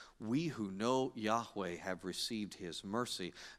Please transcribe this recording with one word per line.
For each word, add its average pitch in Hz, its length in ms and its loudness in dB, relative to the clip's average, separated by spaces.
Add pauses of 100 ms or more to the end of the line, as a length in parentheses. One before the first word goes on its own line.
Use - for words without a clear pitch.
(180)
We 127 300 2
who 110 240 0
know 123 420 4
Yahweh 107 600 2
have 92 300 -4
received 101 480 -2
his 85 320 -8
mercy. 101 480 -2 (260)